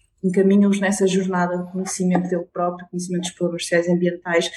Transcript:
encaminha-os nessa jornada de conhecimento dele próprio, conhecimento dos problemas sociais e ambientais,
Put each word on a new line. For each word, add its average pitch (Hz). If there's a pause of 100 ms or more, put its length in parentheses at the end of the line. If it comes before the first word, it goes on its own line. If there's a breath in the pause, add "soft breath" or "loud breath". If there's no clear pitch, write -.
(240)
encaminha-os 196
nessa 196
jornada 180
de 180
conhecimento 180
dele 175
próprio, 175
conhecimento 180
dos 180
problemas 170
sociais 170
e 180
ambientais, 175